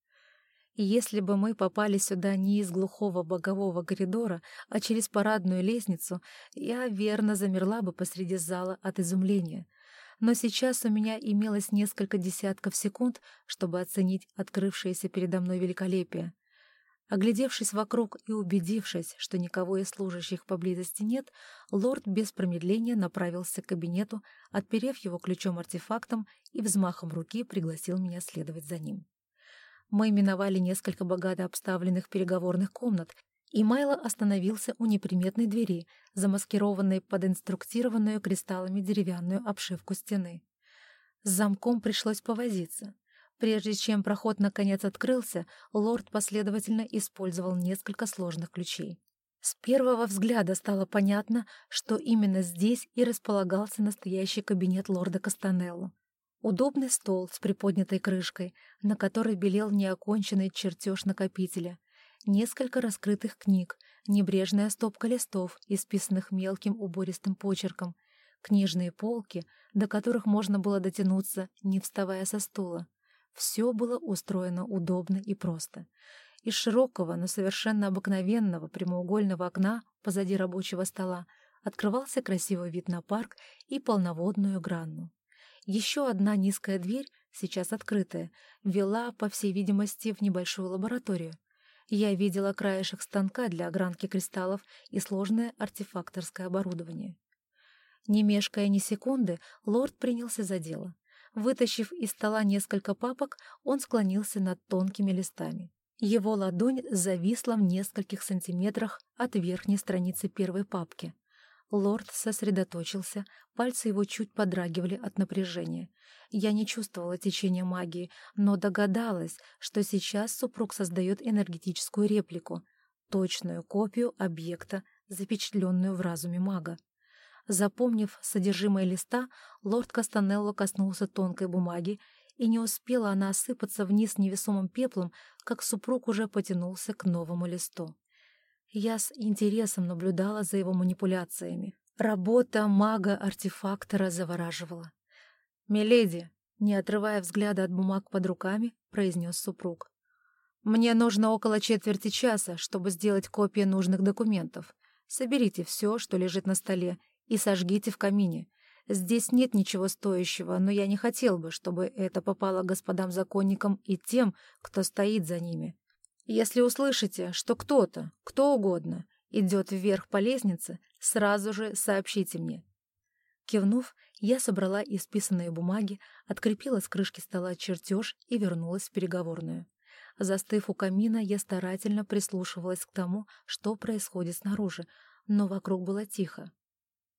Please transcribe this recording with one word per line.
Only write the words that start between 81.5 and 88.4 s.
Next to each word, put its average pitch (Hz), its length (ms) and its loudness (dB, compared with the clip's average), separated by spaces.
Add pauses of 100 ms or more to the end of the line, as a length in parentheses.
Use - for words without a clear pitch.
открывался 233 600 -2
красивый 175 480 -2
вид 175 180 -6
на 175 140 -4
парк 214 340 -4 (300)
и 269 120 -6
полноводную 190 800 0
гранну. 165 500 -6 (560)
Ещё 220 400 0
одна 208 300 2
низкая 196 420 0
дверь, 220 280 -4 (260)
сейчас 180 400 -6
открытая, 185 580 -2 (340)